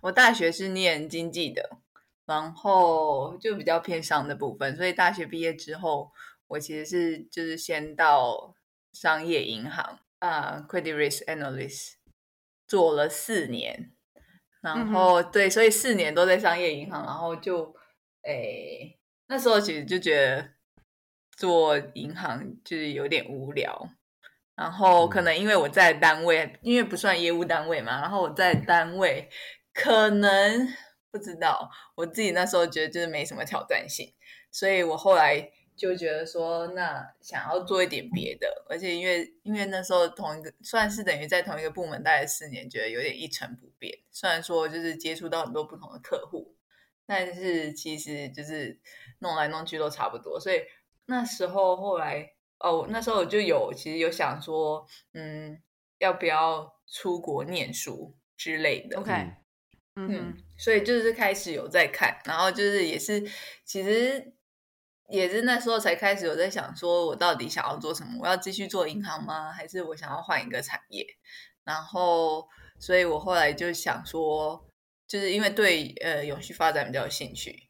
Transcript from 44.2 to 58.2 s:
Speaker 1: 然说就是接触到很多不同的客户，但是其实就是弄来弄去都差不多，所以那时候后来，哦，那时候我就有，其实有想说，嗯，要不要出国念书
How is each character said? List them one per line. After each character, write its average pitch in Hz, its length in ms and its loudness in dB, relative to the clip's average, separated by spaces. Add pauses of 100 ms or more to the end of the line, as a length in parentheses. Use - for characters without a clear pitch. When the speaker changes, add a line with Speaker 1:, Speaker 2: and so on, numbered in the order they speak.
Speaker 1:
然 165 140 0
说 165 260 -2
就 165 140 -6
是 165 140 -4
接 160 200 -6
触 165 140 -10
到 160 160 -2
很 120 80 -10
多 151 100 -4
不 160 140 -14
同 - 160 -20
的 143 60 -18
客 - 260 -8
户， - 300 -14 (500)
但 185 260 -4
是 175 420 -2
其 156 220 -10
实 147 340 -10
就 143 140 -14
是 147 360 -10 (400)
弄 175 160 -4
来 151 140 0
弄 160 140 -8
去 165 140 -8
都 156 100 0
差 - 220 -4
不 120 80 -12
多， - 220 -8
所 190 120 -4
以 175 80 4 (460)
那 247 180 -2
时 233 220 -4
候 185 320 2
后 190 220 -2
来， 151 280 -6 (300)
哦， 165 320 0
那 220 100 -2
时 226 120 -2
候 220 60 2
我 180 80 2
就 196 140 2
有， 143 320 2
其 - 200 -10
实 160 80 -4
有 160 100 2
想 151 320 -4
说， 156 420 -2 (300)
嗯， 156 480 -12 (380)
要 190 120 2
不 180 140 -4
要 160 480 0 (180)
出 175 300 -6
国 147 220 -6
念 160 280 -6
书 - 460 -12 (180)